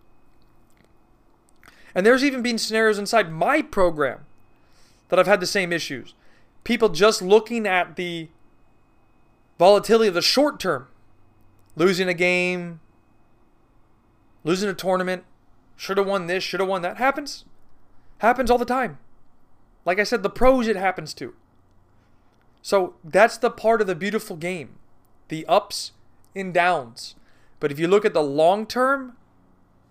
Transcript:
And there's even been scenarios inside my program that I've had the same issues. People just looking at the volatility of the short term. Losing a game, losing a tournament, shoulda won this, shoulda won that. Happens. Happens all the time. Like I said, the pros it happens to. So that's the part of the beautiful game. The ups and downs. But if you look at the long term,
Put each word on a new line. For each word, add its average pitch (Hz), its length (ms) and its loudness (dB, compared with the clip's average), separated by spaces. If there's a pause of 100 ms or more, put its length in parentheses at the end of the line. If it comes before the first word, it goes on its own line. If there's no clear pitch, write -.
(1900)
And 185 100 0
there's 247 200 6
even 262 180 -2
been 233 160 -2
scenarios 220 400 0
inside 202 320 0
my 208 320 0
program 151 640 -2 (800)
that 175 120 4
I've 180 80 4
had 202 100 4
the 180 80 -6
same 180 260 -2
issues. 147 420 -8 (500)
People 226 240 0
just 196 340 2
looking 220 440 2
at 175 280 -2
the 170 360 -8 (1300)
volatility 202 500 6
of 180 60 -2
the 170 80 0
short - 360 0
term. 143 300 -6 (880)
Losing 180 320 2
a 180 60 -2
game, 180 640 -2 (1600)
losing 185 240 -2
a 185 60 -6
tournament, 185 500 -4 (520)
shoulda 196 260 -2
won 190 240 -2
this, 180 180 -4
shoulda 185 200 -4
won 190 180 -2
that. 180 160 -6
Happens. 277 460 -4 (720)
Happens 247 320 0
all 240 80 4
the 240 60 -2
time. 233 340 -4 (840)
Like 185 140 0
I 208 60 2
said, - 180 -2
the 202 80 -2
pros 254 380 4
it 214 80 0
happens 180 380 -4
to. 120 200 -14 (1300)
So 185 400 0
that's 185 340 2
the 240 140 -2
part 226 300 0
of 214 60 0
the 185 80 -4
beautiful 196 420 -6
game. 165 400 -10 (520)
The 160 180 -10
ups - 460 -2 (420)
and 190 200 -8
downs. 165 640 -2 (440)
But 147 120 -2
if 143 60 -10
you 165 100 0
look 208 160 4
at 196 100 0
the 165 80 2
long 160 440 2
term, 254 500 -2 (760)